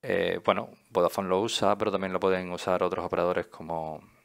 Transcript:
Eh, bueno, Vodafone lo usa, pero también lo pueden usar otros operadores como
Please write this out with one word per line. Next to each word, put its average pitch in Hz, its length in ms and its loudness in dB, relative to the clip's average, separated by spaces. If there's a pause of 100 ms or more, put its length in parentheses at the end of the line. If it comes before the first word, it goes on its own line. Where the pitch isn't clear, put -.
Eh, 90 420 -2
bueno, 104 280 0 (180)
Vodafone 92 400 2
lo 92 100 4
usa, 104 380 2
pero 107 120 0
también 95 220 -2
lo 92 80 -2
pueden 92 320 0
usar 90 320 0
otros 87 220 -2
operadores 87 420 0
como 80 540 -8 (240)